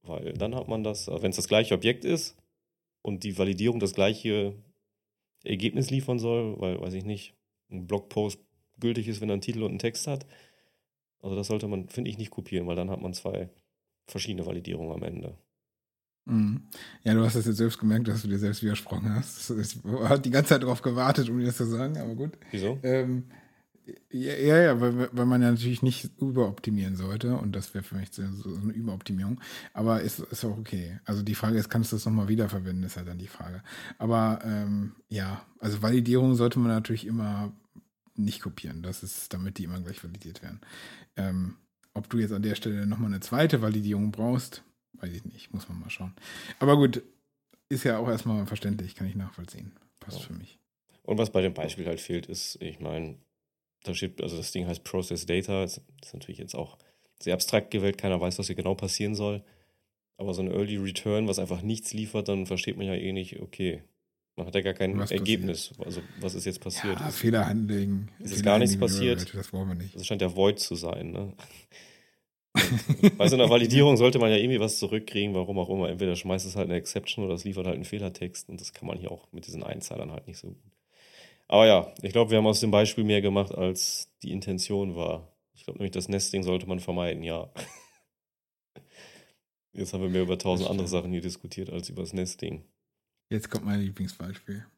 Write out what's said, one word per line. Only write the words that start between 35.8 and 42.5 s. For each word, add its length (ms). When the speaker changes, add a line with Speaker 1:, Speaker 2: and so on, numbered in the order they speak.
Speaker 2:
Validierung 540
sollte 240
man 120
natürlich 360
immer 460
nicht 280
kopieren. 400
Das 200
ist, 300
damit 240
die 80
immer 160
gleich 240
validiert 380
werden. 180
Ähm, 400
ob 160
du 80
jetzt 140
an 100
der 120